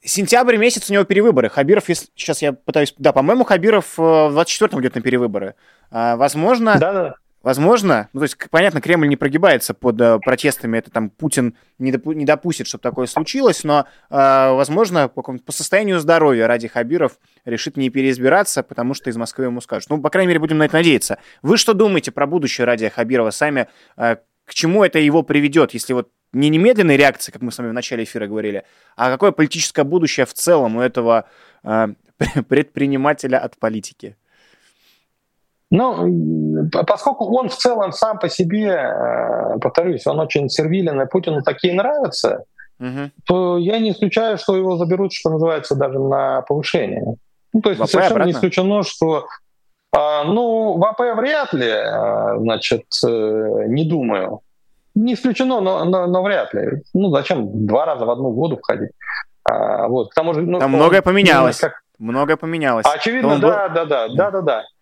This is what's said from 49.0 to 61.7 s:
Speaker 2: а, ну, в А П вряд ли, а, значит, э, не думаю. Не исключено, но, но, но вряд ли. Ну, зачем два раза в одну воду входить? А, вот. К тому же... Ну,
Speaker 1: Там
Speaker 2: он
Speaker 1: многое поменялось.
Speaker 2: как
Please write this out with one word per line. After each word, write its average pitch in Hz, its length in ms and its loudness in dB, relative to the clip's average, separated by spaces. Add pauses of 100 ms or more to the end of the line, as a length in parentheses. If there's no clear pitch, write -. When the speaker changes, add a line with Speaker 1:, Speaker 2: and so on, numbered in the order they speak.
Speaker 2:
а, 147 320 2
ну, 220 520 0
в 170 80 2
А 214 80 0
П 240 220 -2
вряд 277 380 -2
ли, 123 180 0
а, 110 640 -2
значит, 113 460 -2 (220)
э, - 20 0 (600)
не 139 180 0
думаю. 110 560 -4 (520)
Не 226 220 0
исключено, 254 460 -2
но, 185 220 -2
но, 180 240 0
но 185 160 0
вряд 190 300 -2
ли. - 300 -4 (100)
Ну, 190 160 2
зачем 113 560 -2
два 127 200 2
раза 131 200 -4
в 117 40 0
одну 127 220 -2
воду 143 260 -2
входить? - 340 -4 (520)
А, 107 440 0
вот. 120 240 -2
К - 20 -20
тому 160 200 -2
же... 156 80 -2
Ну, 175 180 -2
Speaker 1:
Там 135 160 0
Speaker 2:
он 139 40 4
Speaker 1:
многое 175 220 6
поменялось. 165 580 4
Speaker 2:
как - 220 -4 (160)